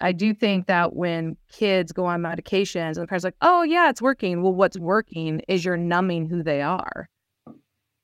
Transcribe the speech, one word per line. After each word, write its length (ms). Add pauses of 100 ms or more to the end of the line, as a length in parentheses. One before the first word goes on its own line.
I 120
do 200
think 340
that 280
when 420 (120)
kids 420
go 140
on 160
medications 720
and 80
the 40
parents 180
are 40
like, 120
"Oh, 220
yeah, 260
it's 120
working." 420
Well, 100
what's 260
working 680
is 160
you're 120
numbing 520
who 140
they 180
are. 480 (960)